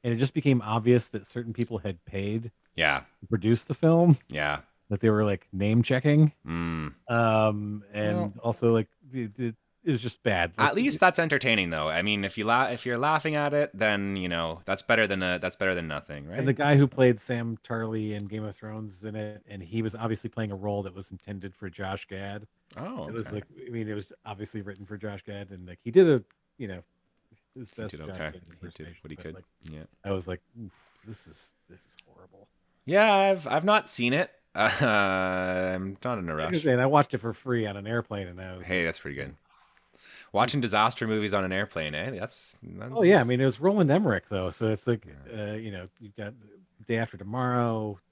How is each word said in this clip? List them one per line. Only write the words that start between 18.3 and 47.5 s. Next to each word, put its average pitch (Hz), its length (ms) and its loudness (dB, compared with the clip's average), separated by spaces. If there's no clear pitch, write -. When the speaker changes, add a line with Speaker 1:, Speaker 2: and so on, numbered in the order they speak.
Speaker 1:
of 101 100 -10
Thrones 107 420 -14
is 95 80 -20
in 107 120 -10
it, 107 320 -10
and 101 140 -14
he 101 180 -4
was 110 140 -2
obviously 110 340 -4
playing 110 240 -6
a 95 40 -8
role 101 260 -4
that 92 120 -10
was 95 180 -16
intended 95 420 -12
for 98 160 -12
Josh 95 360 -8
Gad. 101 400 -12
Speaker 2:
Oh, 143 320 -10
Speaker 1:
It 107 60 -12
was 113 140 -8
Speaker 2:
okay. 104 80 -10
Speaker 1:
like, 104 80 -8
I 123 40 -14
mean, 113 180 -6
it 104 60 -6
was 101 180 -10
obviously 104 340 -12
written 98 240 -14
for 101 140 -14
Josh 101 260 -10
Gad, 101 260 -12
and, 92 160 -16
like, 87 160 -18
he 117 80 -8
did 180 200 10
a, 123 120 6
you 113 100 -8
know, 90 140 -10
his 127 180 -16
Speaker 2:
He 113 100 -12
Speaker 1:
best 104 100 -8
Speaker 2:
did 76 80 -14
Speaker 1:
Josh 78 100 -12
Speaker 2:
okay. 92 80 -12
Speaker 1:
Gad 78 160 -8
Speaker 2:
He 90 60 -18
did 85 100 -20
Speaker 1:
impersonation, 85 520 -18
Speaker 2:
what 78 80 -16
he 76 60 -12
Speaker 1:
but, - 60 -20
Speaker 2:
could. 82 140 -12
Speaker 1:
like, 92 80 -20
Speaker 2:
Yeah. 78 120 -14
Speaker 1:
I 98 60 -6
was 95 160 -4
like, 90 140 -8
"Oof, 101 120 -14
this 107 220 -18
is, - 240 -20
this 87 80 -20
is - 80 -20
horrible." - 440 -20
Speaker 2:
Yeah, 202 300 6
I've, 196 320 4
I've 156 180 0
not 208 240 4
seen 123 260 0
it. 165 220 0
<laughs> - 40 -20
Uh, 92 1160 2
I'm 95 300 -6
not 120 140 -4
in 87 100 -6
a 78 60 -4
Speaker 1:
Like 78 140 -2
I - 40 -4
Speaker 2:
rush. 156 100 -2
Speaker 1:
said, 131 180 4
I 131 60 4
watched 143 260 4
it 120 60 -4
for 113 140 -6
free 117 340 -4
on 101 100 -8
an 101 120 -10
airplane, 110 400 -4
and 90 120 -14
I 92 160 -12
was 90 80 -14
Speaker 2:
Hey, 92 140 -2
Speaker 1:
like, 85 100 0
Speaker 2:
that's 82 120 -6
pretty 71 160 -10
good. 69 180 -10
Watching 123 280 2
disaster 110 480 2
movies 107 260 0
on 95 100 2
an 92 80 -4
airplane, 85 420 -4
eh? 98 160 -6
That's, - 520 -12
that's 95 320 -14
Speaker 1:
Oh, 226 100 2
yeah, 180 160 8
I 120 40 2
mean, 123 160 2
it 135 60 4
was 123 140 0
Roland 185 300 4
Emmerich, 147 380 2
though, 92 220 -2
so 110 180 -2
it's 107 180 -2
like, 117 200 -2
Speaker 2:
Yeah. 90 360 -14
Speaker 1:
uh, 104 120 -6
you 110 180 -10
know, 92 140 -12
you've 104 160 -20
got 107 180 -10
Day 113 120 0
After 113 180 -4
Tomorrow 113 840 -2